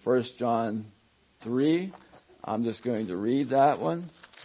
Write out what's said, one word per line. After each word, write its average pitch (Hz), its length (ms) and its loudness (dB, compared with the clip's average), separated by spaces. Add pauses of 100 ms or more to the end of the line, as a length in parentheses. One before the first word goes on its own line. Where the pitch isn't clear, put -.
First 120 340 0
John 113 480 -2 (560)
three. 156 520 0 (500)
I'm 110 200 -2
just 113 200 -4
going 110 240 -2
to 90 100 -6
read 123 320 0
that 135 300 4
one. 170 300 -4 (360)